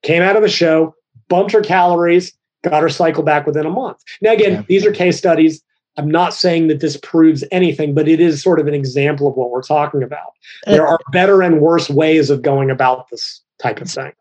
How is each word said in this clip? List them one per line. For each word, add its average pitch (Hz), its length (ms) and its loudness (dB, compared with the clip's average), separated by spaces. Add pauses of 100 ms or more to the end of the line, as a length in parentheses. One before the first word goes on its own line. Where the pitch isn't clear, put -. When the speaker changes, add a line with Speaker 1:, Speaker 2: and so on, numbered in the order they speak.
Speaker 1:
came 165 180 0
out 196 140 2
of 214 60 2
the 214 80 2
show, 160 440 0 (360)
bumped 196 240 0
her 220 80 4
calories, 175 720 0 (300)
got 151 180 0
her 160 80 0
cycle 156 340 -2
back 147 220 0
within 151 200 -4
a 165 40 -6
month. 208 280 -8 (240)
Now, 220 120 2
again, 202 200 2
Speaker 2:
Yeah. 208 140 -6
Speaker 1:
these 196 180 2
are 208 60 4
case 180 260 0
studies. 160 440 2 (340)
I'm 147 140 -6
not 165 240 0
saying 165 340 0
that 147 140 0
this 143 160 -4
proves 160 540 2
anything, 156 420 0
but 151 140 2
it 160 120 4
is 160 220 2
sort 170 180 2
of 147 80 -2
an 147 60 -2
example 139 540 -2
of 127 80 -2
what 123 160 -4
we're 127 100 -6
talking 147 420 -2
about. 123 300 -12 (340)
Speaker 2:
Uh, 214 40 0
Speaker 1:
There 156 160 4
are 165 120 2 (120)
better 190 300 4
and 165 200 2
worse 165 280 2
ways 156 400 2
of 135 120 0
going 139 300 0
about 127 380 -2
this - 320 -14 (200)
type 113 180 -6
of - 100 -14
thing. 135 320 -12